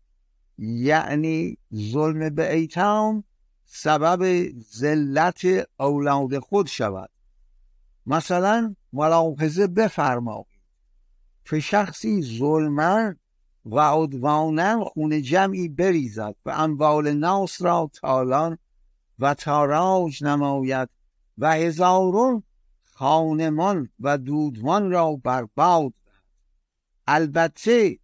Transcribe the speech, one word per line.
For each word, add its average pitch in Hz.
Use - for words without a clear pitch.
یعنی 151
ظلم 151
به 151
ایتام، 208
سبب 175
ذلت 147
اولاد 139
خود 202
شود. 98
مثلاً 190
ملاحظه 160
بفرمایید 131
که 151
شخصی 180
ظلماً 156
و 117
عدواناً 156
خون 151
جمعی 185
بریزد 131
و 143
اموال 151
ناس 180
را 170
تالان 135
و 139
تاراج 151
نماید 139
و 151
هزارون 185
خانمان 156
و 143
دودمان 147
را 165
برباد 135
دهد. 131
البته 165